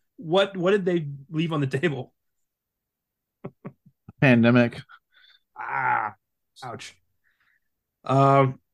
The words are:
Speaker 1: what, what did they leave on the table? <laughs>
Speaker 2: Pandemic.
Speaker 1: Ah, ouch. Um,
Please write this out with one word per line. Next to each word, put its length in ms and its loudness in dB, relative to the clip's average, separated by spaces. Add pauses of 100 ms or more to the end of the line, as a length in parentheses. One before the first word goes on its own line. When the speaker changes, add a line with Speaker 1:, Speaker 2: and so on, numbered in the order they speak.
(160)
Speaker 1:
what, 420 -2
what 140 0
did 120 0
they 220 -2 (240)
leave 240 -4
on 80 -2
the 40 0
table? 460 -6 (1300)
<laughs> 60 -14 (720)
Speaker 2:
Pandemic. 580 4 (800)
Speaker 1:
Ah, 580 -4 (500)
ouch. 320 -16 (1080)
Um, 540 2 (160)